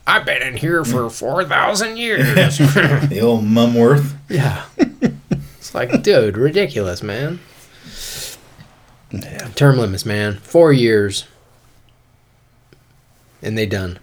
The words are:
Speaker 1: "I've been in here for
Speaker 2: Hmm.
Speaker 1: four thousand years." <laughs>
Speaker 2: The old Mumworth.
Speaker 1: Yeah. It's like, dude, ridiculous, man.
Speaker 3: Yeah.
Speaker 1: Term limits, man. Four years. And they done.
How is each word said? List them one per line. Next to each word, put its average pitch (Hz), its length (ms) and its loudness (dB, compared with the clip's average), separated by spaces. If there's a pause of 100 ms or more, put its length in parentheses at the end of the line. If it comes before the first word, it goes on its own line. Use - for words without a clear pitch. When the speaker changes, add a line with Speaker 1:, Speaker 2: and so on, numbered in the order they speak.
Speaker 1:
"I've 185 180 2
been 123 180 -4
in 127 140 -8
here 160 280 -2
for 120 200 -2
Speaker 2:
Hmm. 113 40 -6
Speaker 1:
four 143 360 -4
thousand 214 520 -2
years." 196 600 0
<laughs> - 0 -
Speaker 2:
The 143 640 2
old 117 220 2
Mumworth. 117 680 4 (160)
Speaker 1:
Yeah. 143 360 -2 (920)
It's - 160 -18
like, - 280 -2
dude, 110 340 2
ridiculous, 135 680 -2
man. 135 380 -6 (1700)
Speaker 3:
Yeah. - 440 -12
Speaker 1:
Term 139 240 4
limits, 98 280 -4
man. 104 320 -4
Four 165 340 4
years. 110 520 2 (2250)
And 107 140 -6
they 110 100 -2
done. 95 360 -6